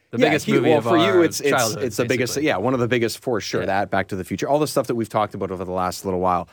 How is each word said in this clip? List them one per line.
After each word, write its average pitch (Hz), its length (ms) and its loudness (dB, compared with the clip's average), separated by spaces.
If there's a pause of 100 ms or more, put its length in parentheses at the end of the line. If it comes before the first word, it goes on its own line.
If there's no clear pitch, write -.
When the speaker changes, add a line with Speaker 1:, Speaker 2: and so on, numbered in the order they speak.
(120)
Speaker 1:
the 117 80 -6
Speaker 2:
Yeah, - 100 6
Speaker 1:
biggest 151 160 -2
Speaker 2:
hu-, - 80 0
Speaker 1:
movie - 160 4
Speaker 2:
well, - 80 6
Speaker 1:
of - 80 0
Speaker 2:
for - 120 2
you, - 60 4
Speaker 1:
our 349 220 4
Speaker 2:
it's, - 160 -2
it's, 143 80 2
Speaker 1:
childhood, 120 340 0
Speaker 2:
it's 120 140 -4
the 127 80 0
biggest, 123 300 -2
Speaker 1:
basically. 147 120 0
Speaker 2:
yeah, 117 100 2
one 117 160 0
of 127 60 0
the 120 80 0
biggest 113 320 0
for 113 220 -4
sure. - 200 -4
Speaker 1:
Yeah. 90 40 -4
Speaker 2:
That, 95 260 0
Back 95 180 -2
to 104 60 -6
the 92 80 -4
Future, - 240 -6
all 139 120 2
the 151 80 0
stuff 139 200 -2
that 127 80 -2
we've 117 140 -4
talked 104 240 -2
about 95 180 -6
over 92 140 -6
the 90 80 -6
last 90 320 -4
little 90 160 -2
while. 90 320 0